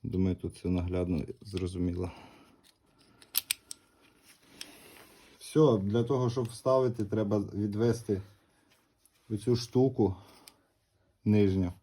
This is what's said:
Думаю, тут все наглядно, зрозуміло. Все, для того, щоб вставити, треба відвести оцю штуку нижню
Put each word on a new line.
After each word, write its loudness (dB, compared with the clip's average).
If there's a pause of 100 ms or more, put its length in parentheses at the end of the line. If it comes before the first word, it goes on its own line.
Думаю, -2
тут -10
все -8
наглядно, -2 (180)
зрозуміло. -4 (3250)
Все, 4
для 0
того, 0
щоб -2
вставити, 0
треба -2
відвести -2 (1080)
оцю 0
штуку 2 (1080)
нижню 4 (100)